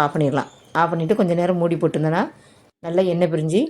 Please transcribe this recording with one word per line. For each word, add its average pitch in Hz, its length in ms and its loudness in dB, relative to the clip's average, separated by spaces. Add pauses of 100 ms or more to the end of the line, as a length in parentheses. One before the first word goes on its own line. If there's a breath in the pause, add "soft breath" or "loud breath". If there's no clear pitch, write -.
ஆஃப் 143 120 -2
பண்ணிடலாம். 143 360 0 (280)
ஆஃப் 165 120 2
பண்ணிட்டு 165 280 0
கொஞ்ச 175 220 2
நேரம் 175 220 0
மூடி 170 180 0
போட்டிருந்தோன்னா 160 420 0 (600 soft breath)
நல்லா 170 160 0 (100)
எண்ணெய் 170 200 0
பிரிஞ்சு 160 260 0 (120)